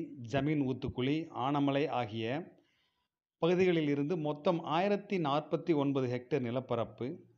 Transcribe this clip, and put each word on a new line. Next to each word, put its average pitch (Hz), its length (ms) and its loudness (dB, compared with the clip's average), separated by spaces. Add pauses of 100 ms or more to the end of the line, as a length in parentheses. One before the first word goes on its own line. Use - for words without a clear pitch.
(280)
ஜமீன் 143 380 2
ஊத்துக்குழி, 127 500 -2 (200)
ஆனமலை 139 520 2
ஆகிய 113 380 -2 (1160)
பகுதிகளில் 175 460 4
இருந்து 143 280 2
மொத்தம் 151 480 0
ஆயிரத்தி 196 540 0
நாற்பத்தி 156 560 0
ஒன்பது 139 320 2
ஹெக்டேர் 123 340 -2
நிலப்பரப்பு 120 680 -2 (320)